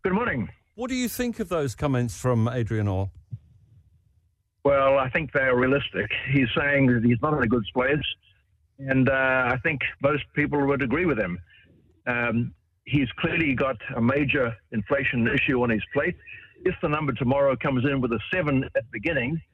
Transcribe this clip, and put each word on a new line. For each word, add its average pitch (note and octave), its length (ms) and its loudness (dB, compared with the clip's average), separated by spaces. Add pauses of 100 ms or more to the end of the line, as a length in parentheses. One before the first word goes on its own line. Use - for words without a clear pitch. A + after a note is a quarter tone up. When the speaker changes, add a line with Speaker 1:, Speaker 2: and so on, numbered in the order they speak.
Speaker 1:
Good F#3+ 80 2
morning. F#3 380 -2 (240)
Speaker 2:
What A#3+ 160 -8
do C4 40 -4
you B3 140 -2
think A#3+ 320 -4
of F#3 80 -6
those D3+ 260 -2
comments B2 400 -2
from A#2+ 320 2
Adrian A2+ 400 -2
Orr? F#2+ 220 -2 (1600)
Speaker 1:
Well, C#3 340 4
I C3 100 0
think D#3+ 240 -4
they're C3 240 2
realistic. B2+ 540 0 (200)
He's C3+ 240 2
saying C#3+ 340 2
that A#2+ 140 4
he's A#2+ 200 4
not D3+ 100 0
in D3 100 0
a A#2+ 40 2
good A2+ 260 2
place, C3 320 0 (760)
and, C3+ 300 2
uh, C3 420 2
I B2+ 120 0
think D#3 180 -2 (220)
most C#3+ 220 2 (100)
people C#3+ 320 0
would C#3 160 0
agree C#3+ 240 0
with C3+ 120 0
him. F#2 200 -4 (680)
Um, A#2+ 460 -2 (320)
he's C3 240 2 (100)
clearly D#3+ 360 0
got C3 240 -2 (180)
a A#2 60 0
major A#2+ 520 2 (180)
inflation B2 540 0
issue C3 360 2
on A#2+ 80 2
his G#2+ 120 0 (120)
plate. E3 220 0 (500)
If F3+ 160 0
the E3 80 0
number D3 240 0
tomorrow C3+ 420 2
comes C3 300 0
in C#3 160 0
with A#2+ 100 0
a G#2+ 80 -2 (100)
seven D3 340 2
at - 100 -12
the - 180 -2
beginning C#3+ 480 -4 (140)